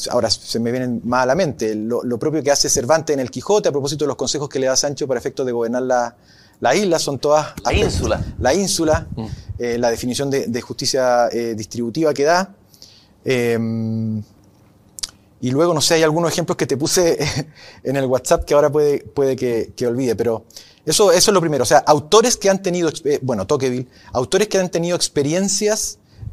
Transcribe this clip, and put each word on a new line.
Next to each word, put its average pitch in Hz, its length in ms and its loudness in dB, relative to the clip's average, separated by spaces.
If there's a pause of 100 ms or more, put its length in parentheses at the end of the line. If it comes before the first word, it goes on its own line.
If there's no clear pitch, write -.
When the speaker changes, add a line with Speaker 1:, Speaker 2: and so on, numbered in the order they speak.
(120)
Speaker 1:
ahora 110 180 0
se - 320 -4
me 117 100 -2
vienen 127 320 -4
más 127 200 2
a - 20 0
la 131 100 2
mente 117 400 -2
lo, 110 280 -4
lo 120 140 -2
propio 151 240 -2
que 135 100 2
hace 139 180 0
Cervantes 147 440 0
en 139 60 -2
El 127 100 -4
Quijote 202 380 0
a 165 60 0
propósito 143 320 -4
de - 20 0
los 131 80 -2
consejos 143 320 -4
que 139 120 -6
le 131 80 0
da 131 100 2
Sancho 143 300 -4
para 131 120 0
efectos 135 260 -4
de 123 60 -2
gobernar 117 300 -2
la, 123 340 0 (460)
la 120 120 4
isla, 175 260 2
son 143 200 -4
todas 151 280 2 (180)
Speaker 2:
La 139 80 0
ínsula. - 500 0 (160)
Speaker 1:
La 127 140 2
ínsula, 165 600 0
Speaker 2:
Mm. 110 120 -8 (320)
Speaker 1:
eh, 120 200 -4
la 120 120 2
definición 123 400 -4
de, 135 180 -2
de 120 140 -2
justicia, 123 720 2
eh, 117 200 -2
distributiva 117 600 -2
que 139 100 0
da. 175 320 2 (680)
Em, 113 1000 -2 (1160)
y 123 100 -2
luego, 165 220 4
no 147 80 0
sé, 170 140 2
hay 160 80 4
algunos 160 280 2
ejemplos 175 240 -2
que 156 120 -4
te 135 100 0
puse 165 400 2 (340)
<laughs> - 320 -20
en 131 140 -2
el 135 80 0
WhatsApp 131 400 0
que - 80 -4
ahora 147 180 4
puede, 147 280 2
puede 135 360 -2
que, 117 400 -4
que 127 100 -4
olvide, 120 300 0
pero... 113 300 -2 (400)
Eso, 160 260 4
eso 277 200 4
es - 20 6
lo 185 80 4
primero. 151 220 0
O 113 40 -4
sea, 151 120 8
autores 214 580 4
que 196 120 0
han 190 120 2
tenido 175 280 0
exp-, - 160 -8
eh, 143 160 0
bueno, 117 240 -2
Tocqueville, 127 440 -2 (240)
autores 135 340 0
que 196 120 0
han 180 100 0
tenido 175 260 -2
experiencias, 190 1040 -2 (340)